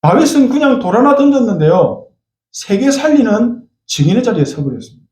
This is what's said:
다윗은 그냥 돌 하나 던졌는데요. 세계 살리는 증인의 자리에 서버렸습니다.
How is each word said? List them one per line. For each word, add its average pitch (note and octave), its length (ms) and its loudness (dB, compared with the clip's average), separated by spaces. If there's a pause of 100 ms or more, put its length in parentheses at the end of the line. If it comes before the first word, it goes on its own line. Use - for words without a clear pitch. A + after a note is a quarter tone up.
다윗은 C#4 480 2
그냥 C#4 300 0
돌 F3+ 180 -2
하나 C#4 200 2
던졌는데요. G3+ 920 0 (440)
세계 A3+ 400 -2
살리는 B3 760 0 (180)
증인의 F#3 360 0
자리에 D#3+ 220 -2
서버렸습니다. - 680 -10